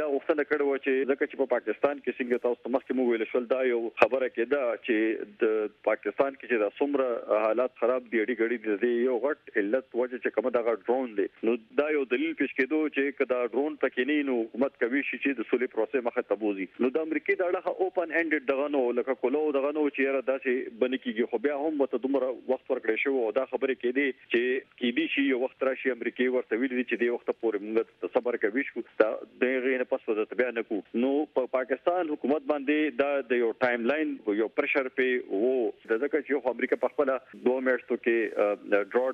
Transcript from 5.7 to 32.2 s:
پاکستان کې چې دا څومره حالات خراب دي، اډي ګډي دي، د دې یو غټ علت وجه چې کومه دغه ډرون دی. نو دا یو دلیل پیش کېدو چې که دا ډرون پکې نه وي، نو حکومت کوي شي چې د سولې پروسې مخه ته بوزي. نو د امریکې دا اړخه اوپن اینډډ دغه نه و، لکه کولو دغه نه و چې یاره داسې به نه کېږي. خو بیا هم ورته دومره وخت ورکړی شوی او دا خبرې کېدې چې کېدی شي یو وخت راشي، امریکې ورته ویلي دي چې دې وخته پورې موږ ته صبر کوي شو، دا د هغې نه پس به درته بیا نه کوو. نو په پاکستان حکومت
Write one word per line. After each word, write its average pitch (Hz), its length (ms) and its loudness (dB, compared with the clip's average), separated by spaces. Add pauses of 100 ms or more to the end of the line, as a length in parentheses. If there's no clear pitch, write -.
پاکستان 139 420 0
کې - 160 -18
چې 120 60 2 (100)
دا 101 160 -4
څومره 127 640 0
حالات 120 380 0
خراب 123 280 0
دي، 107 140 2
اډي 117 160 -2
ګډي 117 160 0
دي، 107 160 -10
د 98 100 -2
دې 120 80 4 (160)
یو 127 80 0 (120)
غټ - 340 -6
علت 117 400 -2
وجه 123 160 -6
چې 110 220 -4
کومه 123 200 0
دغه 113 240 0
ډرون 120 380 -2
دی. 87 60 -2 (160)
نو 113 100 4 (240)
دا 147 120 2
یو 147 140 0
دلیل 135 360 -2
پیش 139 140 -2
کېدو 139 340 0
چې 139 300 -2
که 135 140 2
دا 123 140 0
ډرون 143 360 -2
پکې 127 280 0
نه 151 80 0
وي، 143 100 0
نو 127 140 0
حکومت 117 380 -2
کوي 131 220 0
شي 127 160 -6
چې 139 200 -2
د 107 120 -6
سولې 123 240 0
پروسې 113 320 -2
مخه 120 240 -2
ته 101 120 -2
بوزي. 98 240 -2 (140)
نو 123 100 2
د 160 160 -2
امریکې 160 340 0
دا 175 100 0
اړخه 180 220 -2 (140)
اوپن 165 300 -2
اینډډ 156 260 0 (100)
دغه 139 160 0
نه 143 160 2
و، 120 140 2
لکه 123 160 0 (100)
کولو 143 180 2 (160)
دغه 143 140 0
نه 151 120 0
و 143 40 2
چې 139 200 -4
یاره 135 220 0
داسې 131 500 -2
به 131 80 2
نه 127 160 -2
کېږي. 226 260 -2
خو 220 160 -2
بیا - 180 -2
هم 151 160 0
ورته 123 260 0
دومره 131 240 0 (220)
وخت - 180 -4
ورکړی 113 340 0
شوی 135 200 0
او 107 140 0
دا 131 140 2
خبرې 131 300 -2
کېدې 127 240 0 (260)
چې 117 100 4 (380)
کېدی 127 340 0
شي 139 140 2
یو 123 160 2
وخت 131 260 -2
راشي، 127 260 -2
امریکې 123 400 0
ورته 120 260 -2
ویلي 127 160 -2
دي 127 100 2
چې 120 140 -2
دې 120 140 4
وخته - 240 -4
پورې 110 260 0
موږ 110 180 0 (160)
ته - 160 -4
صبر 117 300 -2
کوي 117 240 0
شو، 120 140 -8 (180)
دا 107 100 2
د - 440 -2
هغې 127 280 0
نه - 80 -8
پس 131 160 -2
به 110 120 0
درته 104 220 -2
بیا 123 80 -2
نه 113 200 -4
کوو. 110 340 -4
نو 135 80 2 (260)
په 123 180 0
پاکستان 151 580 -2
حکومت 143 360 0